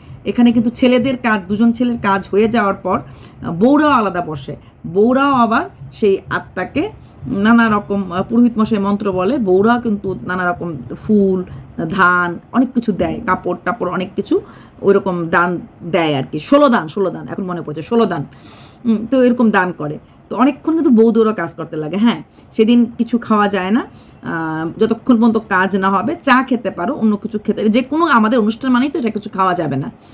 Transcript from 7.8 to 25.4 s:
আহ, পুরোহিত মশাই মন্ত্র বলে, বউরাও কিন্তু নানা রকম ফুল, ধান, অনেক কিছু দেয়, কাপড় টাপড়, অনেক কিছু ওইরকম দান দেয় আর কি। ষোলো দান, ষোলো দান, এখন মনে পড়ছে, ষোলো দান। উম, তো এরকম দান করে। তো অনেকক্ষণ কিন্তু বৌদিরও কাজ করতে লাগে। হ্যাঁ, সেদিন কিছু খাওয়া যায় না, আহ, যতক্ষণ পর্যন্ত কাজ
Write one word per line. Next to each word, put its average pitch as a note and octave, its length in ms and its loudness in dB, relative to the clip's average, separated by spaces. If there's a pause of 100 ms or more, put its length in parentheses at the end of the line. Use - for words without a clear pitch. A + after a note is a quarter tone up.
আহ, F#3 120 -4
পুরোহিত A#3 340 2
মশাই A3 220 0
মন্ত্র G3+ 320 -2
বলে, F#3 260 0
বউরাও G#3+ 440 4
কিন্তু G3 420 -4
নানা F3+ 260 -2
রকম E3+ 260 -6 (200)
ফুল, G3 480 2 (460)
ধান, F3 500 2 (120)
অনেক B3+ 220 0
কিছু A#3 180 -2
দেয়, D#3+ 340 -4
কাপড় F3+ 380 -4
টাপড়, F3+ 280 -4
অনেক F#3 240 -4
কিছু - 260 -2 (400)
ওইরকম F#3+ 460 0
দান F3 320 0 (240)
দেয় D#3+ 340 0
আর C3+ 140 -2
কি। D3+ 80 -6
ষোলো C#4+ 300 4
দান, F3+ 180 0
ষোলো F#3 220 -2
দান, D#3+ 180 -10
এখন E3+ 160 -8
মনে E3+ 180 -6
পড়ছে, D3+ 200 -10
ষোলো A#3 240 2
দান। E3 200 -4 (600)
উম, A3 260 0
তো C4 120 4
এরকম A#3+ 280 2
দান F3+ 200 0
করে। D3+ 280 -8 (300)
তো - 60 -8
অনেকক্ষণ C#4 380 0
কিন্তু D#4+ 160 2
বৌদিরও A3 440 4
কাজ E3+ 200 -6
করতে D#3+ 220 -10
লাগে। D#3 220 -6
হ্যাঁ, G3+ 260 2 (320)
সেদিন A#3 300 4 (120)
কিছু A#3 200 -2
খাওয়া G#3 300 0
যায় F#3+ 240 -2
না, D#4 160 0 (360)
আহ, D#3+ 560 -6
যতক্ষণ A#3 360 2
পর্যন্ত A3+ 220 4
কাজ F#3+ 380 0